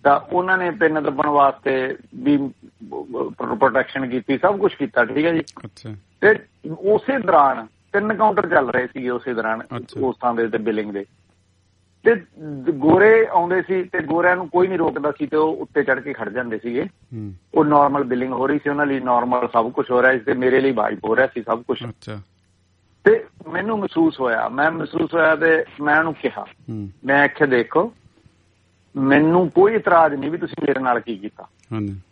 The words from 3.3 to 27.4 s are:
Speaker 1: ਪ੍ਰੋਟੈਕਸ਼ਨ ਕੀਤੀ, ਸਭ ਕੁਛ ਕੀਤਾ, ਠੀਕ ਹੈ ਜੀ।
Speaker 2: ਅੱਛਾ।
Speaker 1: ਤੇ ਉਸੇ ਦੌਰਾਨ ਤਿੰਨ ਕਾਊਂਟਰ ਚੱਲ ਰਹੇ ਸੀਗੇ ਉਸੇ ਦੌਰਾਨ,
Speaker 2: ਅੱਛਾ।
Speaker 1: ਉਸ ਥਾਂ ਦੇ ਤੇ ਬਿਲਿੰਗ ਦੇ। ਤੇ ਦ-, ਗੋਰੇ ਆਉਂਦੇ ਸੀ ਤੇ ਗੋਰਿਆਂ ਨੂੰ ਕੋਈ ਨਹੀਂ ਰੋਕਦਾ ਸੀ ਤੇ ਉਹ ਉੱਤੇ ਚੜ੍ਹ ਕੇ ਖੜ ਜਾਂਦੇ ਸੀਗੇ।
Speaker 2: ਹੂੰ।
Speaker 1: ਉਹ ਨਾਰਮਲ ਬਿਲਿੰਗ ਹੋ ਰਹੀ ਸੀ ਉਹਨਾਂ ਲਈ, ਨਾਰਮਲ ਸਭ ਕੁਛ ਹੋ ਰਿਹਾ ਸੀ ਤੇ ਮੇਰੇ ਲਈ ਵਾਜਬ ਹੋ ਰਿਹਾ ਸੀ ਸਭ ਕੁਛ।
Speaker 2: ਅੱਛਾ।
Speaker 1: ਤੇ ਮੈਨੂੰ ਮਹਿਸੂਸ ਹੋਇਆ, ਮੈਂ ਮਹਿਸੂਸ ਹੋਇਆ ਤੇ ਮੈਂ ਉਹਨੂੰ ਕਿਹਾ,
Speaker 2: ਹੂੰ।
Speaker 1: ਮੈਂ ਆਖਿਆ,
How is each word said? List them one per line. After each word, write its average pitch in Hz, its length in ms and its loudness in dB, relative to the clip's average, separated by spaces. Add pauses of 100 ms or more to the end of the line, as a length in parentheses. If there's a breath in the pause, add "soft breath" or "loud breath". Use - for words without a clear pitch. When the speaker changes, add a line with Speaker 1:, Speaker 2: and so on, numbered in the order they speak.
Speaker 1:
ਪ੍ਰੋਟੈਕਸ਼ਨ 127 720 0
ਕੀਤੀ, 127 280 -4
ਸਭ 196 220 0
ਕੁਛ 185 160 0
ਕੀਤਾ, 123 300 0
ਠੀਕ 120 200 -2
ਹੈ 170 80 0
ਜੀ। 160 100 -2 (220)
Speaker 2:
ਅੱਛਾ। - 300 -16 (260)
Speaker 1:
ਤੇ 208 140 6 (340)
ਉਸੇ - 500 -2
ਦੌਰਾਨ 143 480 2 (260)
ਤਿੰਨ 214 200 -2
ਕਾਊਂਟਰ 202 360 0
ਚੱਲ 147 200 2
ਰਹੇ 127 180 -2
ਸੀਗੇ 127 220 -6
ਉਸੇ 123 240 -4
ਦੌਰਾਨ, 110 280 -4
Speaker 2:
ਅੱਛਾ। 123 460 -8
Speaker 1:
ਉਸ 120 140 -4
ਥਾਂ 120 120 0
ਦੇ 117 140 -2
ਤੇ 110 100 -4
ਬਿਲਿੰਗ 107 340 -4
ਦੇ। 98 140 -8 (960)
ਤੇ 233 120 6
ਦ-, 156 560 -8
ਗੋਰੇ 190 600 6
ਆਉਂਦੇ 175 300 0
ਸੀ 185 220 -2
ਤੇ 180 160 -6
ਗੋਰਿਆਂ 170 360 2
ਨੂੰ 180 140 -8
ਕੋਈ 180 180 2
ਨਹੀਂ 185 100 -2
ਰੋਕਦਾ 147 340 -2
ਸੀ 143 160 -6
ਤੇ 156 100 -2
ਉਹ 156 200 0
ਉੱਤੇ 147 260 -2
ਚੜ੍ਹ 135 180 0
ਕੇ 139 120 -8
ਖੜ 110 160 -8
ਜਾਂਦੇ 117 280 -6
ਸੀਗੇ। 120 260 -4
Speaker 2:
ਹੂੰ। 110 500 -12 (200)
Speaker 1:
ਉਹ 156 120 4
ਨਾਰਮਲ 143 380 4
ਬਿਲਿੰਗ 127 300 -4
ਹੋ 127 140 -2
ਰਹੀ 147 100 0
ਸੀ 147 120 -4
ਉਹਨਾਂ 143 160 0
ਲਈ, 139 140 -2
ਨਾਰਮਲ 123 480 0
ਸਭ 117 240 0
ਕੁਛ 135 200 -4
ਹੋ 123 100 4
ਰਿਹਾ 131 120 6
ਸੀ 127 60 0
ਤੇ - 140 -2
ਮੇਰੇ 127 280 2
ਲਈ 135 100 2
ਵਾਜਬ 107 340 -2
ਹੋ 110 100 2
ਰਿਹਾ 131 120 4
ਸੀ 123 140 -8
ਸਭ 113 220 -4
ਕੁਛ। 123 200 -6
Speaker 2:
ਅੱਛਾ। 107 360 -14 (840)
Speaker 1:
ਤੇ 220 220 4 (260)
ਮੈਨੂੰ 202 280 -4
ਮਹਿਸੂਸ 160 400 0
ਹੋਇਆ, 113 300 0
ਮੈਂ 143 220 0
ਮਹਿਸੂਸ 160 420 -6
ਹੋਇਆ 160 220 2
ਤੇ 160 300 2 (160)
ਮੈਂ 147 180 2
ਉਹਨੂੰ 160 140 -2
ਕਿਹਾ, 104 320 -6 (240)
Speaker 2:
ਹੂੰ। 104 200 -8 (160)
Speaker 1:
ਮੈਂ 139 180 2
ਆਖਿਆ, 143 240 0